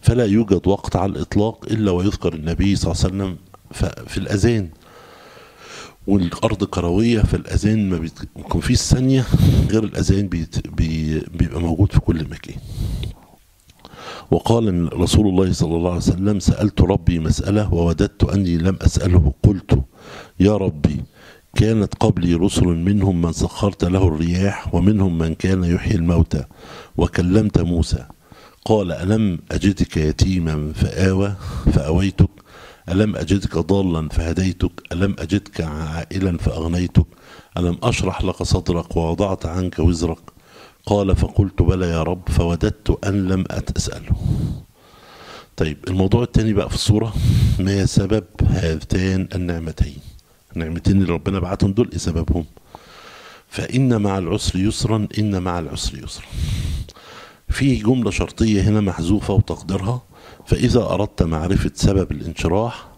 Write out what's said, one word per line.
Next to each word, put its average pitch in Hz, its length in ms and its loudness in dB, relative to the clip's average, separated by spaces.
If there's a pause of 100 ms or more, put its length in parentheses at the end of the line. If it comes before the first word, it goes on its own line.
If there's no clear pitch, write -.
فلا 120 260 2
يوجد 101 420 2
وقت - 280 -2
على 95 160 0
الإطلاق 104 580 -2
إلا 110 200 0
ويذكر 90 440 0
النبي 85 420 0
صلى - 160 -2
الله - 120 0
عليه 92 100 -2
وسلم 95 220 -4 (340)
ف-، - 380 -6
في - 100 -6
الأذان، 104 500 0 (1400)
والأرض 98 580 0
كروية، 98 580 0
فالأذان 101 680 0
ما 87 80 -2
بيت-، 82 220 -8 (160)
بيكون - 240 -4
فيه 123 140 0
ثانية 131 500 4 (460)
غير 110 140 2
الأذان 98 440 0
بيت-، 85 400 -6
بي-، 78 520 -2
بيبقى 82 400 -2
موجود 82 320 2
في - 80 6
كل 80 300 -2
مكان. - 260 -14 (1700)
وقال 90 580 2 (120)
رسول 104 260 4
الله 92 260 2
صلى 85 240 0
الله 85 120 0
عليه 87 100 -2
وسلم: 98 420 0
"سألت - 400 0
ربي 90 380 2
مسألة 87 560 0
ووددت 85 500 2
أني 90 320 0
لم 87 260 0
أسأله، 87 500 4 (100)
قلت: 87 400 2 (580)
يا 104 160 6
ربي، 78 400 -2 (580)
كانت 107 400 2
قبلي 87 400 2
رسل 87 320 2
منهم 90 560 2
من 82 100 0
سخرت - 520 -2
له 92 240 2
الرياح، 85 680 -2
ومنهم 92 440 2
من 82 160 0
كان 95 300 0
يحيي 87 300 0
الموتى، 82 500 2 (520)
وكلمت 90 640 2
موسى. 82 480 -2 (580)
قال: 104 280 0
ألم 95 460 0 (120)
أجدك - 460 0
يتيما 78 800 0
فآوى، 95 600 0 (380)
فأويتك؟ 85 580 2 (580)
ألم 98 280 2
أجدك 85 420 -2
ضالا 82 500 0
فهديتك؟ 87 640 -2 (200)
ألم 95 260 0
أجدك 98 420 -4
عائلا 80 800 -4
فأغنيتك؟ 85 680 0 (500)
ألم 87 260 -2
أشرح 95 420 -2
لك 92 180 -4
صدرك 90 540 -2
ووضعت 87 500 -2
عنك 90 320 -4
وزرك؟" 82 400 0 (680)
قال: 101 300 2
فقلت: - 460 0
بلى 90 260 6
يا 82 140 0
رب، 90 260 -4
فوددت 87 800 0
أن 98 220 0
لم 95 220 0
أتسأله. - 600 -6 (1400)
طيب، 78 200 -2 (120)
الموضوع 95 340 2
الثاني 110 300 0
بقى 95 160 0
في - 60 -6
الصورة، 107 400 0 (440)
ما 98 280 2
سبب 101 380 2 (180)
هاتان 90 920 0
النعمتين؟ 82 640 -4 (600)
النعمتين 85 460 0
اللي 87 100 0
ربنا 95 260 -2
بعتهم 95 340 -2
دول، 117 200 0
إيه 87 60 -6
سببهم؟ 85 460 -2 (1040)
"فإن 120 540 0
مع 98 160 0
العسر 92 400 -4
يسرا، 104 500 -2 (100)
إن 101 240 -2
مع 87 160 -4
العسر 67 460 -8
يسرا". - 220 -16 (1200)
في 135 280 2
جملة 110 340 0
شرطية 104 520 0
هنا 104 180 4
محذوفة 95 540 0
وتقديرها: 95 680 -2 (440)
"فإذا 120 340 2
أردت 92 420 -2
معرفة 82 520 0
سبب 95 380 2
الانشراح 87 760 -4 (120)